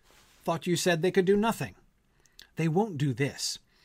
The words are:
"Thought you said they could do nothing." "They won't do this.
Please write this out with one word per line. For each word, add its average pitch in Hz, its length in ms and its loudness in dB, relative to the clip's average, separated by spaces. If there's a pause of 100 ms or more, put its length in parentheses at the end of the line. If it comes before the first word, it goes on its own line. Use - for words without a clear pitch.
(440)
"Thought 165 220 -4
you 175 100 0
said 170 240 2
they 180 100 0
could 185 140 2
do 202 120 4
nothing." 202 380 -2 (800)
"They 160 120 0
won't 180 300 0
do 135 160 0
this. - 440 -4 (260)